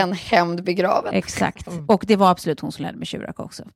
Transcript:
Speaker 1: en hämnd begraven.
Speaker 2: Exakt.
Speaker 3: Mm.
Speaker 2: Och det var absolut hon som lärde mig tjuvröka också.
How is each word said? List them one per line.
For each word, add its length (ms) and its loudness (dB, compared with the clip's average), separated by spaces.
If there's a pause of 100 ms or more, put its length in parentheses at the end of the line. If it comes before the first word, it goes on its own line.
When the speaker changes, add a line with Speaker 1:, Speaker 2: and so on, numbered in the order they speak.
Speaker 1:
en 100 0
hämnd 500 2
begraven. 500 0
Speaker 2:
Exakt. 540 -2
Speaker 3:
Mm. 180 -10
Speaker 2:
Och 220 4
det 80 6
var 160 6
absolut 280 -2
hon 120 -8
som 140 -8
lärde 120 -8
mig 100 -10
tjuvröka 360 -10
också. 200 -16 (120)